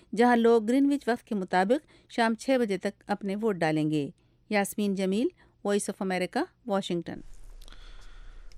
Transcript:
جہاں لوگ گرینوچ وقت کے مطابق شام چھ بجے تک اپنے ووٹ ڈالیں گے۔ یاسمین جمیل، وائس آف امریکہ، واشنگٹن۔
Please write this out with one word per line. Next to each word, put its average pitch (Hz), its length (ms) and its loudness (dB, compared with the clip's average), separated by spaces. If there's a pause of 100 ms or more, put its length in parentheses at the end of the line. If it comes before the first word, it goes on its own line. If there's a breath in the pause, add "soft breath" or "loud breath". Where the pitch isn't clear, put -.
(120)
جہاں 240 240 6
لوگ 233 260 6
گرینوچ 277 460 2
وقت 240 180 -2
کے - 80 -6
مطابق 190 800 0
شام 233 220 2
چھ 269 260 0
بجے 196 180 0
تک - 280 -6
اپنے 202 300 -4
ووٹ 208 200 0
ڈالیں 156 340 2
گے۔ 147 180 0 (420)
یاسمین 202 440 0
جمیل، 190 340 0 (360 soft breath)
وائس 202 260 0
آف - 120 -8
امریکہ، 185 420 -2 (220)
واشنگٹن۔ 190 540 -4 (1400 soft breath)